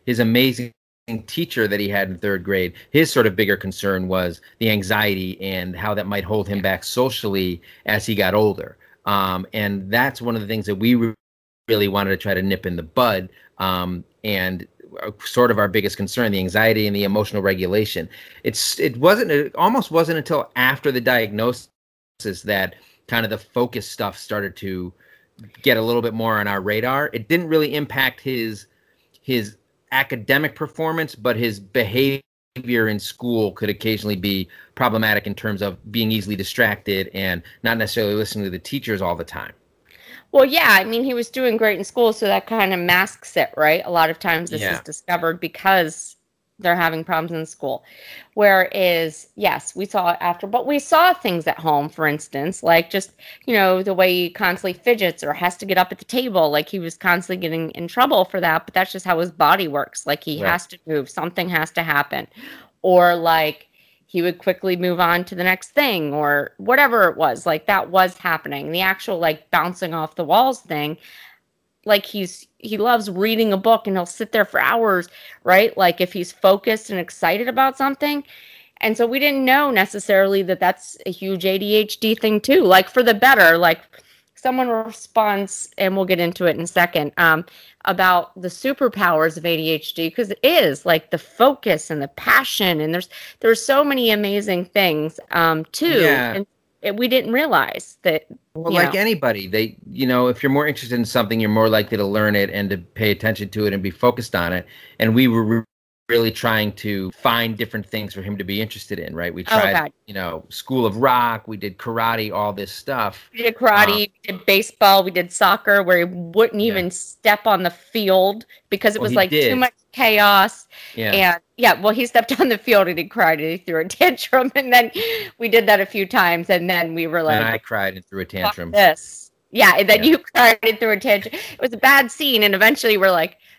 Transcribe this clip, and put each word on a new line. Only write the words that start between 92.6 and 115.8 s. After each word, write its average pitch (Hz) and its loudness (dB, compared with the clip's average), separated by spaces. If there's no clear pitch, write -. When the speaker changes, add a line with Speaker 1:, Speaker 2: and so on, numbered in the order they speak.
Speaker 2:
and 156 -2
there's, 180 -6
there's 226 2
so 285 4
many 262 2
amazing 202 0
things, 160 0
um, 160 0
too. 311 0
Speaker 1:
Yeah. 131 2
Speaker 2:
And 196 -6
it, 202 -4
we 240 -2
didn't 233 0
realize 247 0
that, 156 0
Speaker 1:
Well, 165 -4
Speaker 2:
you 175 4
Speaker 1:
like 147 2
Speaker 2:
know. 190 0
Speaker 1:
anybody, 139 -2
they, 107 -2
you 131 -2
know, 123 2
if 120 -2
you're 139 2
more 147 2
interested 123 -6
in 117 0
something, 113 -2
you're 110 0
more 110 4
likely 107 0
to 101 -2
learn 104 0
it 101 0
and 101 -4
to 95 -4
pay 104 -2
attention 104 -4
to 107 -4
it 98 0
and 98 -4
be 92 -6
focused 123 -2
on 87 -2
it. 90 -6
And 113 2
we 127 6
were 113 2
re-, 113 0
really 117 2
trying 110 -2
to 98 -6
find 117 -2
different 107 -8
things 107 -10
for 98 -14
him 101 -8
to 98 -10
be 101 -4
interested 104 -10
in, 78 -12
right? 87 -6
We 87 -10
Speaker 2:
Oh, 220 0
Speaker 1:
tried, 196 2
Speaker 2:
God. 160 -2
Speaker 1:
you 104 -20
know, 85 -10
School - -4
of 104 -2
Rock, 120 0
we 110 -12
did 95 -12
karate, 113 -4
all 104 -4
this 98 -12
stuff. - -6
Speaker 2:
We 233 -8
did 233 0
karate, 208 4
Speaker 1:
Um, 208 0
Speaker 2:
we 208 -2
did 190 -10
baseball, 196 4
we 185 -6
did 175 -2
soccer, 196 2